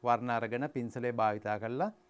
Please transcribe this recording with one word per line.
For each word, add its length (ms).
වර්ණ 280
අරගෙන 380
පින්සලේ 440
භාවිතා 460
කරලා 340